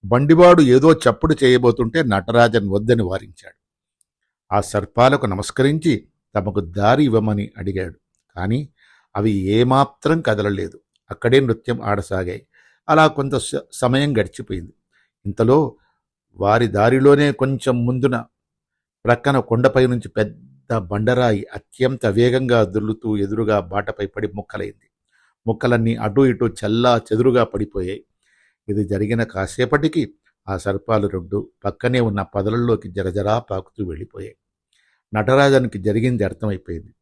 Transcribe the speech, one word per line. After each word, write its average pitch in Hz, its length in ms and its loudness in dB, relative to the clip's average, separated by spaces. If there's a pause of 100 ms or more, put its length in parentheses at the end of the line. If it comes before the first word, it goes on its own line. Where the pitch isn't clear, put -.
బండివాడు 160 580 6
ఏదో 135 300 6
చప్పుడు 151 520 0
చేయబోతుంటే 123 580 2
నటరాజన్ 110 680 2
వద్దని 110 340 0
వారించాడు. 92 560 -10 (960)
ఆ 101 60 4
సర్పాలకు 120 680 0
నమస్కరించి 131 840 -2 (260)
తమకు 101 260 -4
దారి 101 440 0
ఇవ్వమని 107 520 0
అడిగాడు. 92 420 -8 (380)
కానీ 113 320 -4 (480)
అవి 104 140 0
ఏమాత్రం 123 880 0
కదలలేదు. 101 600 -4 (300)
అక్కడే 123 300 2
నృత్యం 117 420 -4
ఆడసాగాయి. 95 640 -6 (420)
అలా 156 180 4
కొంత 139 300 -2
స-, - 360 -6
సమయం 131 460 0
గడిచిపోయింది. 90 540 -8 (540)
ఇంతలో 120 500 0 (600)
వారి 104 320 2
దారిలోనే 135 640 4
కొంచెం 127 540 -2
ముందున 123 380 -2 (800)
ప్రక్కన 127 340 2
కొండపై 127 480 2
నుంచి 123 220 -4
పెద్ద - 680 -6
బండరాయి 110 760 -2
అత్యంత 127 520 -4
వేగంగా 120 580 2
దొర్లుతూ 107 520 -4
ఎదురుగా 104 440 0
బాటపై 98 460 -6
పడి 104 220 -8
ముక్కలైంది. 101 600 -12 (580)
ముక్కలన్నీ 113 480 0
అటూ 110 300 0
ఇటూ 123 240 0
చెల్లా 117 500 0
చెదురుగా 117 460 0
పడిపోయాయి. 101 600 -8 (640)
ఇది 104 160 -2
జరిగిన 104 380 -2
కాసేపటికి 123 920 -2 (340)
ఆ 95 100 -4
సర్పాలు 101 500 -2
రెండు 95 400 -6 (160)
పక్కనే 123 360 -2
ఉన్న 104 220 -2
పదలల్లోకి 107 720 -4
జరజరా 98 460 -4
పాకుతూ 98 460 -10
వెళ్ళిపోయాయి. 87 520 -14 (800)
నటరాజన్కి 131 640 2
జరిగింది 107 460 0
అర్థమైపోయింది. 92 760 -8